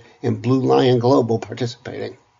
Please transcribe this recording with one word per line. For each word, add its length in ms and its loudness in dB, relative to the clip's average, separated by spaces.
and 200 -4
Blue 180 0
Lion 380 4
Global 400 2
participating. 800 -10